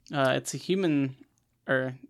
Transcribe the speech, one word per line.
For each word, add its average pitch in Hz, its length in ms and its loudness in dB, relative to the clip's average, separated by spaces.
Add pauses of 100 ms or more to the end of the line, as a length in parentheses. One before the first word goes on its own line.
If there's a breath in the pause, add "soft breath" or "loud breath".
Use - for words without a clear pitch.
(140)
Uh, 135 220 2
it's 131 180 -4
a 143 40 -6
human, 151 580 0 (500)
or 131 300 -2 (140)